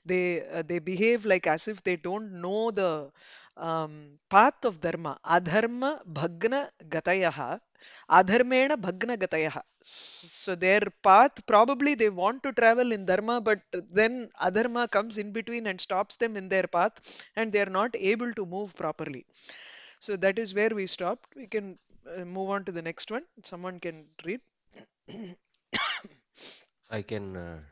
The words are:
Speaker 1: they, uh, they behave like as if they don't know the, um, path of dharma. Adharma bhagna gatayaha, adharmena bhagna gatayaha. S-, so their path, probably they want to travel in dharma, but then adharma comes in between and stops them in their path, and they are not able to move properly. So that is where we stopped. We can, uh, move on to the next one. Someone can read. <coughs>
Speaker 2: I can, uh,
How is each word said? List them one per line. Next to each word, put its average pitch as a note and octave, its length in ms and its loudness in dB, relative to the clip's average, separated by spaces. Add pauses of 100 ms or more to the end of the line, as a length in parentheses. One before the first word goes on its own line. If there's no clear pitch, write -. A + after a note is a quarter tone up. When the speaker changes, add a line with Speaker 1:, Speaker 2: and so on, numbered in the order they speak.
Speaker 1:
they, F3+ 420 0
uh, E3 160 -6
they F3 160 -4
behave G3+ 460 2
like F#3 220 2
as D#3 200 2
if G#3+ 160 -8
they F3+ 120 0
don't F#3 460 -8
know G#3+ 300 0
the, D#3+ 400 -2 (460)
um, D3+ 640 -6 (100)
path A3 360 6
of F#3 160 -4
dharma. E3 440 -4
Adharma A#3 800 0
bhagna F3 640 -4 (200)
gatayaha, D#3 720 -2 (500)
adharmena B3 680 6 (100)
bhagna G#3+ 320 -4
gatayaha. D#3+ 440 -4 (200)
S-, - 480 -12 (160)
so F#3 100 -4
their F#3 260 4 (220)
path, G#3+ 420 8
probably B3+ 500 4
they G#3+ 140 2
want G3 340 -2
to C4+ 100 -4
travel A#3 380 4
in G3 140 -4
dharma, G#3+ 360 0
but G#3 200 0 (380)
then A#3 300 2 (120)
adharma A#3 480 0
comes G#3 280 -2
in G#3 140 -8
between A3+ 360 -6
and F#3 140 -6
stops G3+ 360 -4
them A3+ 200 -2
in F#3+ 120 -8
their F#3 180 2
path, - 560 -2 (120)
and A3 160 -4
they G3+ 100 2
are G3 200 -2
not A#3 140 -2
able A3 380 -2
to G3+ 120 -8
move F#3 300 -10
properly. D#3 500 -8 (720)
So G3+ 180 -6
that F#3+ 220 0
is G3+ 140 -6
where G#3+ 160 2
we G3+ 180 -4
stopped. - 480 -6
We C4 120 -16
can, G3 300 -8 (400)
uh, F3+ 80 -10
move F#3+ 240 -8
on G3 160 -4
to F#3+ 60 -6
the E3 100 -8
next E3 300 -10
one. B3+ 120 -6 (200)
Someone F3+ 360 -12
can D#3+ 260 -10 (200)
read. G#3+ 160 -8 (680)
<coughs> G3 300 -14 (1500)
Speaker 2:
I A2 140 -6
can, G2+ 340 -10
uh, E2+ 220 -14 (120)